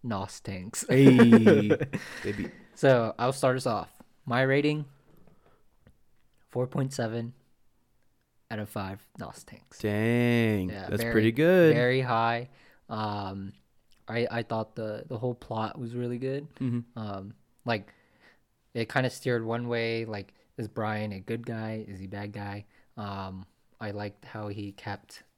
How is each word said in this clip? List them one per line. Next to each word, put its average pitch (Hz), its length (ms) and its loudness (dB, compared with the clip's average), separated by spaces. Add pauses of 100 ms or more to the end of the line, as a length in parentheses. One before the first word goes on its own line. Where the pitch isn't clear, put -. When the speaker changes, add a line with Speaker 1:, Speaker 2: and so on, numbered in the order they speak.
Speaker 1:
nos 98 340 -6
tanks. - 500 -10
Speaker 2:
Hey, 131 800 10
Speaker 1:
<laughs> - 540 -4
Speaker 2:
baby. 101 260 -6 (280)
Speaker 1:
So 123 420 4
I'll 123 140 0
start 131 240 2
us 127 100 -4
off. 107 220 -2 (360)
My 123 180 0
rating, 143 420 2 (1700)
four 127 180 -4
point 135 240 -4
seven 117 400 -6 (1160)
out 107 120 -8
of 104 80 -8
five 113 360 -10 (140)
nos - 240 -16
tanks. - 380 -20
Speaker 2:
Dang, 110 920 2
Speaker 1:
Yeah, 95 180 -12
Speaker 2:
that's - 140 -2
Speaker 1:
very, 117 100 -4
Speaker 2:
pretty 113 200 4
good. 165 420 6
Speaker 1:
very 123 260 2
high. 117 480 0 (400)
Um, 101 640 -8 (540)
I, 117 240 -4
I 117 140 -4
thought 113 320 -6
the, 107 320 -8
the 113 100 -8
whole 123 160 -4
plot 110 460 -6
was 120 160 -10
really 123 220 -6
good. 135 280 -6 (140)
Speaker 2:
Mm-hmm. 120 360 -6
Speaker 1:
Um, 101 380 -10 (300)
like, 113 280 -4 (800)
it 117 160 -4
kinda 127 220 0
steered 120 340 -2
one 117 220 -4
way, 113 380 -2
like, 104 280 -10 (260)
is 110 100 -8
Brian 107 420 -4
a 98 80 -10
good 113 260 -8
guy? 110 440 -8
Is 98 100 -14
he 95 60 -12
a 95 40 -12
bad 101 240 -10
guy? 101 340 -10 (300)
Um, 95 500 -10 (340)
I 104 100 -8
liked 104 340 -10
how 107 220 -12
he 101 240 -10
kept - 540 -14 (140)